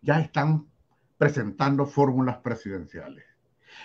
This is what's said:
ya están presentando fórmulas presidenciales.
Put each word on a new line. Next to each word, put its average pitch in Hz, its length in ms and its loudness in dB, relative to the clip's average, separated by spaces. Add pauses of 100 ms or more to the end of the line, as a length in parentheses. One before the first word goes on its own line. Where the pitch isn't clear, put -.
ya 151 200 2
están 151 460 0 (520)
presentando 139 640 0
fórmulas 131 540 0
presidenciales. 90 880 -10 (580)